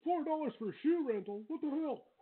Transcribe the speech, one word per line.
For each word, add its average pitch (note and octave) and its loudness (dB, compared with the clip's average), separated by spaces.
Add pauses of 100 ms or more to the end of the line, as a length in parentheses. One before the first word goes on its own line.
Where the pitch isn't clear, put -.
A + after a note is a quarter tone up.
Four E4+ 4
dollars D#4 0
for G#3 -4 (100)
shoe D#4+ 4
rental? G#3 -2
What D#4 -6
the D4+ -2
hell? C#4+ -2 (180)